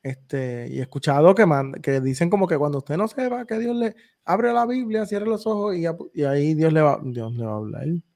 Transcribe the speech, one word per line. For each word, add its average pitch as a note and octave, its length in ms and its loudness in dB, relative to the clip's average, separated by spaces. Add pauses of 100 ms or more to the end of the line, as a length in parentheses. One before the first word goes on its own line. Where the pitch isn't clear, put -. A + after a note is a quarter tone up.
Este, C3 680 -8
y C3 100 -8
he - 20 -2
escuchado D3 520 6
que G3+ 120 6
mand-, C#3 340 0
que C3+ 200 -2
dicen C3 300 0
como F#3+ 180 2
que E3 100 0
cuando D3 200 -2
usted D3 180 -6
no G3+ 120 0
sepa B3 380 -6
que A3+ 140 -6
Dios A#3 160 -4
le A#3 180 -2 (300)
abre A#3 280 2
la A#3 140 2
Biblia, A3+ 400 -2
cierre G#3 200 -4
los A3 200 -2
ojos G#3 300 -2
y E3+ 60 -4
ya E3 140 -2
pu-, - 180 -14
y D3+ 100 -2
ahí C#3+ 300 2
Dios D#3 180 4
le D#3 100 4
va, D3 220 4
Dios A#2+ 300 -6
le A#2 120 -4
va G#2+ 60 -4
a G#2+ 40 -4
hablar. G#2+ 280 -8 (300)